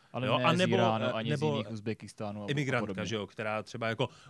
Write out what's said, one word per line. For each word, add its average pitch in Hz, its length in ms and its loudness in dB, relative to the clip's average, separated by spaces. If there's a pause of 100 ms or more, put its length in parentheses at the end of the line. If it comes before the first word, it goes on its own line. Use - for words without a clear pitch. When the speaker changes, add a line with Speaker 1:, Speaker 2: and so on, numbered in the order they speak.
(120)
Speaker 1:
Ale 120 140 -2
Speaker 2:
Jo, 120 120 4
Speaker 1:
ne 127 60 2
Speaker 2:
a 165 100 6
Speaker 1:
z - 40 2
Speaker 2:
nebo, 185 180 4
Speaker 1:
Iránu, 113 280 4
Speaker 2:
eh, - 80 0
Speaker 1:
ani 113 180 -2
Speaker 2:
nebo 151 180 0
Speaker 1:
z 147 40 0
jiných, 135 180 -4
Uzbekistánu 104 760 -8
a 101 60 -4
Speaker 2:
imigrantka, 131 360 0
Speaker 1:
podobně. 101 200 -4
Speaker 2:
že 110 100 -4
jo, 101 100 -4
která 107 360 -4
třeba 117 260 -6
jako, 117 200 0 (220)